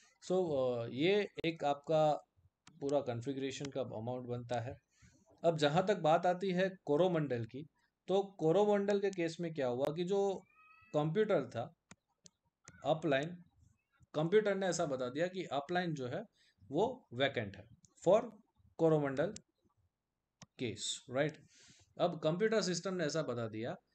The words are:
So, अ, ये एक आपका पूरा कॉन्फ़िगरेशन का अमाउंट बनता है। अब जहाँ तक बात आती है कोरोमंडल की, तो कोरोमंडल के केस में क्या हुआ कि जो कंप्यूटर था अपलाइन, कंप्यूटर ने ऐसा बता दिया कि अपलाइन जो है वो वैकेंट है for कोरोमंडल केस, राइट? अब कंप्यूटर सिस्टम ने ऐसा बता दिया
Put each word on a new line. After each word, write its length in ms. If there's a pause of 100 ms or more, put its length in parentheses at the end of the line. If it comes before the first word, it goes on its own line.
(300)
So, 220
अ, 380
ये 380 (160)
एक 200
आपका 480 (680)
पूरा 200
कॉन्फ़िगरेशन 640
का 160
अमाउंट 460
बनता 340
है। 140 (680)
अब 120
जहाँ 300
तक 100
बात 300
आती 240
है 200 (140)
कोरोमंडल 600
की, 220 (420)
तो 140
कोरोमंडल 800
के 100
केस 300
में 140
क्या 120
हुआ 200 (100)
कि 80
जो 300 (600)
कंप्यूटर 520
था 280 (1080)
अपलाइन, 600 (720)
कंप्यूटर 400
ने 120
ऐसा 200
बता 240
दिया 160
कि 180
अपलाइन 500
जो 140
है 160 (460)
वो 440
वैकेंट 420
है 80 (440)
for 220 (460)
कोरोमंडल 580 (1200)
केस, 520
राइट? 280 (640)
अब 200
कंप्यूटर 420
सिस्टम 320
ने 100
ऐसा 180
बता 260
दिया 280 (180)